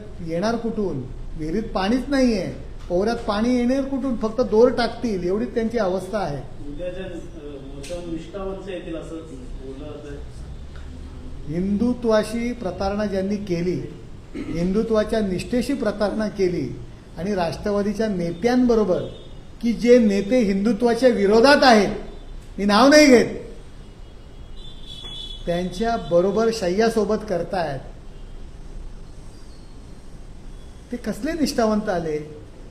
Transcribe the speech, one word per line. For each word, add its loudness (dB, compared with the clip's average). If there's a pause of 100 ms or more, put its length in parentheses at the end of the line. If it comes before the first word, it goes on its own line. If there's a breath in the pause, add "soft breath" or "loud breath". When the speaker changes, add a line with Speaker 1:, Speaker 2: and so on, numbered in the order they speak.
(260)
Speaker 1:
येणार 0
कुठून? -2 (360)
विहिरीत -2
पाणीच 0
नाहीये, 2 (340)
पोऱ्यात 2
पाणी 0
येणार 2
कुठून? -2
फक्त -2
दोर 6
टाकतील, -2
एवढीच -2
त्यांची 0
अवस्था -2
आहे. -6
Speaker 2:
उद्याच्या, -8
अ, -12
मोसम -10
निष्ठावंत -8
येतील -8
असं -10
बोललं -12
जातंय. -12 (1400)
Speaker 1:
हिंदुत्वाशी 2
प्रतारणा -2
ज्यांनी 0
केली, -2 (400)
हिंदुत्वाच्या 0
निष्ठेशी 0
प्रतारणा 0
केली -2 (360 loud breath)
आणि -2
राष्ट्रवादीच्या 0
नेत्यांबरोबर, 2 (600)
की 2
जे 8
नेते 4
हिंदुत्वाच्या 4
विरोधात 8
आहेत, 8 (640)
मी -2
नाव 8
नाही 10
घेत, 8 (2250)
त्यांच्या -2
बरोबर 4
शय्यासोबत 2 (140)
करतायत, -2 (3000)
ते -6
कसले -4
निष्ठावंत 0
आले? -2 (520)